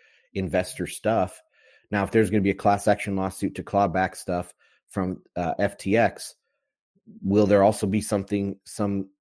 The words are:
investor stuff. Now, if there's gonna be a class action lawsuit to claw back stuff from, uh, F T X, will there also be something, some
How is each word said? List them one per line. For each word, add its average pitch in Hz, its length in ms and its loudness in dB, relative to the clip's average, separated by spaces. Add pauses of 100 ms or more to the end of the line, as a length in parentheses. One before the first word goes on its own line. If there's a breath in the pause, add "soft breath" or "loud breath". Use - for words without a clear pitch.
(360 soft breath)
investor 92 500 -2
stuff. 98 560 -2 (480 soft breath)
Now, 104 140 0
if 92 80 -4
there's 110 180 4
gonna 104 120 2
be 98 100 2
a - 40 2
class 101 320 0
action 101 280 0
lawsuit 95 400 -4
to 90 80 -8
claw 101 240 2
back 90 280 -2
stuff 90 380 -6 (360)
from, 92 340 -4 (120)
uh, 87 220 -2
F 101 180 -2
T 98 220 0
X, - 380 0 (880)
will 101 240 4
there 98 160 6
also 107 240 4
be 101 140 0
something, 98 640 -4
some 101 460 -4 (120)